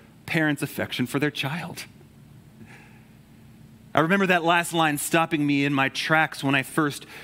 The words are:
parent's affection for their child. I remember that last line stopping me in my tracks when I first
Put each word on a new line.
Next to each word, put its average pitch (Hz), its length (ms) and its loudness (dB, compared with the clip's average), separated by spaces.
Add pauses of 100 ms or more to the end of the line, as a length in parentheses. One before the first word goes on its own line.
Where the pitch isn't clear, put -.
(260)
parent's 156 360 0
affection - 440 -4
for 143 140 -4
their 147 120 0
child. 156 540 -8 (2000)
I 147 60 6
remember 190 280 2
that 175 160 2
last 170 300 2
line 156 240 2
stopping 165 500 0
me 139 160 2
in 147 100 2
my 135 160 2
tracks - 540 0
when 139 100 2
I 135 100 2
first - 420 -2 (180)